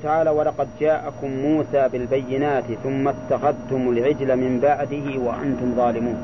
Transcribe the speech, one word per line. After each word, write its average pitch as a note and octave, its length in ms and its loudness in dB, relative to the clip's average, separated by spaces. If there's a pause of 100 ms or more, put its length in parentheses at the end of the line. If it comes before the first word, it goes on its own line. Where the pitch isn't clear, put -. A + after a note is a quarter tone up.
تعالى: D#3 260 2
"ولقد D3+ 380 2 (120)
جاءكم D3 480 0
موسى C3+ 640 2
بالبينات C3 720 0 (200)
ثم C3+ 240 0
اتخذتم C3 800 0
العجل C3 480 2
من B2+ 220 0
بعده C#3+ 600 0
وأنتم B2 560 -2
ظالمون". A#2+ 480 0